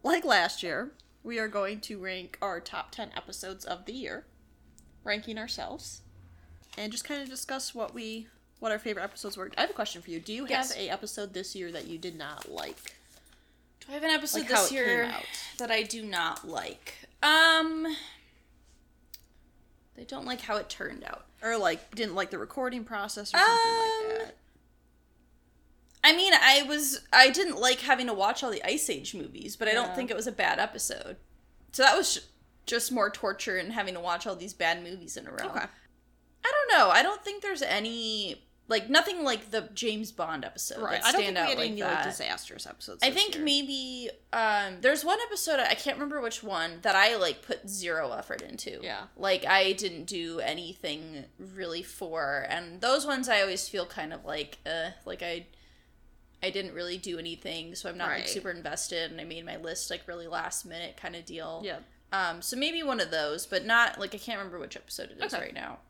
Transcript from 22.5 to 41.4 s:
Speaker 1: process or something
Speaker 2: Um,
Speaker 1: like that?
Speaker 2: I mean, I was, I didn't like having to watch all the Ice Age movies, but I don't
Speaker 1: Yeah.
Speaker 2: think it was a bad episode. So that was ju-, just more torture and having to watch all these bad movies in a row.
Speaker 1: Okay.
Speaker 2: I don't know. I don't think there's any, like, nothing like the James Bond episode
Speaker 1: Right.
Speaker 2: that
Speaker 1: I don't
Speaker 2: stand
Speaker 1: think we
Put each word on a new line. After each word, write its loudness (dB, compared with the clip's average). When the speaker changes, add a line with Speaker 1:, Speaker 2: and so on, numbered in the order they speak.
Speaker 1:
process -4
or 8
something 8
Speaker 2:
Um, 4
Speaker 1:
like -2
that? -8
Speaker 2:
I 10
mean, 6
I 10
was, 0
I 12
didn't 0
like 4
having 2
to -2
watch 2
all -2
the -4
Ice 0
Age -4
movies, -10
but 0
I 4
don't 2
Speaker 1:
Yeah. -6
Speaker 2:
think -2
it -2
was -2
a -4
bad 2
episode. -4
So 2
that 10
was 4
ju-, -4
just 0
more 4
torture -2
and -4
having -2
to -6
watch -2
all -4
these -12
bad 2
movies -10
in -12
a -12
row. -6
Speaker 1:
Okay. -4
Speaker 2:
I 4
don't 8
know. 10
I 10
don't 0
think -8
there's -4
any, -4
like, 2
nothing 4
like 0
the -2
James -4
Bond -4
episode -8
Speaker 1:
Right. 0
Speaker 2:
that 6
Speaker 1:
I 6
don't 4
Speaker 2:
stand 0
Speaker 1:
think -
we 2